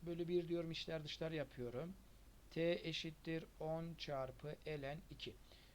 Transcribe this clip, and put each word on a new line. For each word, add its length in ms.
bölü 260
bir 200
diyorum, 240
içler 320
dışlar 280
yapıyorum. 640
T 320
eşittir 600
on 340
çarpı 640
ln 340
iki. 220